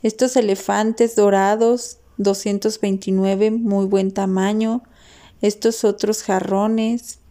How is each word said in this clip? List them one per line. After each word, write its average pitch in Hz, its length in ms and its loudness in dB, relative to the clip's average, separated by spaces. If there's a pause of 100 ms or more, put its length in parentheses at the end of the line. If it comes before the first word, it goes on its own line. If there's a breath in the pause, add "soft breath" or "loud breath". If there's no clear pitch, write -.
Estos 240 340 0
elefantes 220 800 0
dorados, 214 840 2 (180)
doscientos 202 600 -2
veintinueve, 196 720 0
muy 208 360 0
buen 190 260 0
tamaño. 202 720 0 (580 soft breath)
Estos 208 440 -2
otros 208 380 0
jarrones. 214 960 -2 (100)